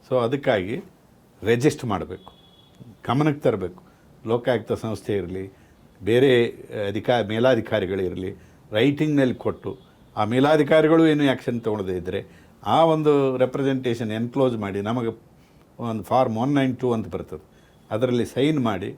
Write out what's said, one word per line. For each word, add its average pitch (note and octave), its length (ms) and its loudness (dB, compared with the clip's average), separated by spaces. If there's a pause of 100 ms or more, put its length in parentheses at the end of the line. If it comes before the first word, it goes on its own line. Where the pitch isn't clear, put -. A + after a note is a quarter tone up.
(100)
So B2+ 140 2
ಅದಕ್ಕಾಗಿ A#2 520 0 (640)
ರಿಜಿಸ್ಟರ್ B2 460 0
ಮಾಡಬೇಕು, F#2 440 -6 (760)
ಗಮನಕ್ಕೆ D3 340 0
ತರಬೇಕು. G2 420 -2 (440)
ಲೋಕಾಯುಕ್ತ A#2+ 460 -2
ಸಂಸ್ಥೆ G#2+ 440 -6
ಇರಲಿ, F#2+ 400 -8 (480)
ಬೇರೆ A#2+ 420 4 (420)
ಅಧಿಕಾ-, G#2+ 400 0
ಮೇಲಾಧಿಕಾರಿಗಳಿರಲಿ, G2+ 1040 0 (380)
ರೈಟಿಂಗ್‌ನಲ್ಲಿ C#3+ 600 2
ಕೊಟ್ಟು - 540 -8 (280)
ಆ G#2+ 80 0
ಮೇಲಾಧಿಕಾರಿಗಳು D#3 840 4
ಏನು D3 180 2
ಆ್ಯಕ್ಷನ್ A#2+ 360 0
ತೊಗೊಳ್ಳದೇ G2+ 360 -4
ಇದ್ದರೆ F2+ 280 -6 (420)
ಆ C3+ 180 4
ಒಂದು D3 520 2
ರೆಪ್ರೆಸೆಂಟೇಷನ್ B2+ 720 -2
ಎನ್ಕ್ಲೋಸ್ A#2+ 460 0
ಮಾಡಿ G2+ 240 -6
ನಮಗೆ A2+ 400 -4 (580)
ಒಂದು A2 260 -6
ಫಾರ್ಮ್ A#2+ 340 2
ಒನ್ C3+ 160 0
ನೈನ್ C3+ 220 0
ಟೂ B2 160 -2
ಅಂತ G#2+ 160 -4
ಬರ್ತದೆ, F2 340 -12 (480)
ಅದರಲ್ಲಿ A#2+ 360 0
ಸೈನ್ D3 320 0
ಮಾಡಿ A2 400 -2